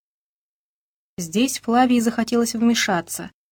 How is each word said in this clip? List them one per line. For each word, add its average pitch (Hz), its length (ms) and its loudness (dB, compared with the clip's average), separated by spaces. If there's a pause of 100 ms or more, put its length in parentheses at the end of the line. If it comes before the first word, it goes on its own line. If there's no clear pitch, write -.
(1160)
Здесь 185 420 -2
Флавии 247 400 2
захотелось 233 540 0
вмешаться, 220 760 -2 (200)